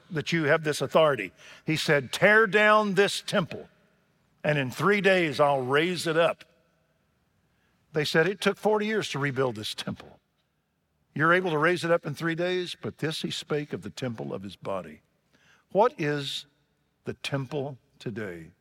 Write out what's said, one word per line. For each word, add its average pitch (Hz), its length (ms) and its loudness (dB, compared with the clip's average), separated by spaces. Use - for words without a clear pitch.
that 156 220 -6
you 160 120 0
have 156 200 2
this 147 180 -2
authority?" 135 500 2
He 156 120 -2
said, 143 360 0
"Tear 214 340 4
down 214 460 4
this 190 300 2
temple, - 480 -4
and 151 140 0
in 131 120 -2
three 196 300 2
days 175 400 2
I'll 143 220 4
raise 147 440 0
it 160 120 0
up." - 260 2
They 151 100 0
said, 160 220 2
"It 196 160 -4
took 196 160 0
forty 214 260 0
years 214 260 -2
to 143 80 -6
rebuild 131 380 0
this 107 180 -10
temple. - 460 -12
You're 160 180 4
able 180 200 2
to 151 60 2
raise 165 260 2
it 170 60 2
up 170 140 2
in 156 100 -6
three 165 200 -4
days?" 180 480 -4
But - 160 -8
this 156 240 -4
he 170 80 -4
spake 151 420 -6
of 98 80 -8
the 101 240 -14
temple 127 300 -8
of 98 80 -8
his 98 140 -14
body. 98 440 -10
What 214 260 2
is 147 480 -4
the 117 80 -8
temple 139 640 -8
today 95 520 -10